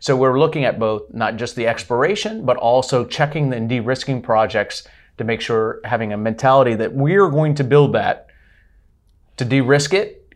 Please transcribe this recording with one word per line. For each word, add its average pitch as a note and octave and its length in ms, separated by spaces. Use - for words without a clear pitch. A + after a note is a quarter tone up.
So C3+ 160
we're C3 220
looking D#3 260
at A2+ 140
both, G#2+ 340
not A2+ 240
just A#2 180
the A#2 140
exploration, F3 800
but B2 100
also B2 480
checking D3 480
and A2+ 160
de-risking B2 540
projects A2 680
to A#2 60
make A2+ 180
sure, A2+ 420
having A2+ 300
a - 20
mentality A#2+ 580
that G#2+ 200
we're E3+ 340
going D3+ 260
to D3 80
build C3+ 300
that G2+ 360
to C3 80
de-risk C3+ 480
it, G3 320